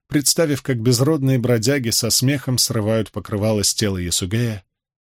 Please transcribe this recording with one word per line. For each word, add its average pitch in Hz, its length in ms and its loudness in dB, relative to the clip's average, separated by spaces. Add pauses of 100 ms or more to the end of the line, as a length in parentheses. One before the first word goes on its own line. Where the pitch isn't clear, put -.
представив, 147 540 0
как 123 200 -2
безродные 131 580 2
бродяги 120 520 0
со 113 180 0
смехом 127 480 0
срывают 110 540 0
покрывало 104 520 -2
с - 100 0
тела 98 240 0
Ясугея, 98 680 -4 (460)